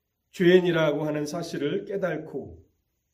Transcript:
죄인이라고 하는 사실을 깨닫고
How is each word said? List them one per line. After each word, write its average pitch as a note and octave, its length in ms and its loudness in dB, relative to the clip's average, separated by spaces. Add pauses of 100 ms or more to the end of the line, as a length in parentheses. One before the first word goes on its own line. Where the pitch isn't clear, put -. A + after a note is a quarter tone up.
(320)
죄인이라고 E3 760 4
하는 D3 200 -2
사실을 E3 600 -6
깨닫고 D#3+ 800 -8 (500)